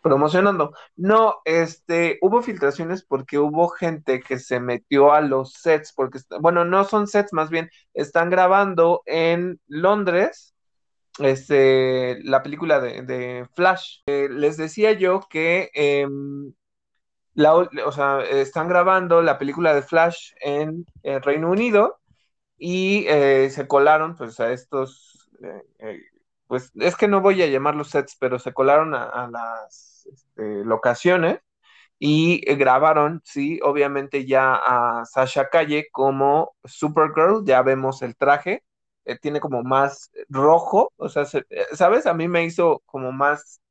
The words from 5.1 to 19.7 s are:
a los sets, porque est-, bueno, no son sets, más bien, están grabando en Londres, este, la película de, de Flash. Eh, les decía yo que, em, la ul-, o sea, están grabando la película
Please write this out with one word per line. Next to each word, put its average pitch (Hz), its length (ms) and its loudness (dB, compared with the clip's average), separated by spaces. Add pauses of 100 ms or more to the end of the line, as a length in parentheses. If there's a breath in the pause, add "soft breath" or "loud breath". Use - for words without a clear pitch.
a 151 80 6
los 135 320 -2
sets, 156 400 -2
porque 135 260 -6
est-, - 220 -20
bueno, 170 240 2
no 185 200 2
son 208 240 -2
sets, 202 240 -2
más 160 180 -4
bien, 165 180 -6 (240 soft breath)
están 170 380 -2
grabando 185 760 2
en 170 600 -2
Londres, 185 880 -2 (640)
este, 131 1040 2
la 131 180 0
película 147 380 -2
de, 123 220 -8
de 123 520 -10
Flash. 185 520 -2
Eh, 143 240 -2
les 147 260 -2
decía 185 360 0
yo 185 360 0
que, 165 460 -2
em, 143 760 -4 (840)
la 151 200 6
ul-, 170 300 0
o 139 80 -2
sea, 139 300 -2
están 139 460 -2
grabando 180 540 2
la 147 160 0
película 160 360 0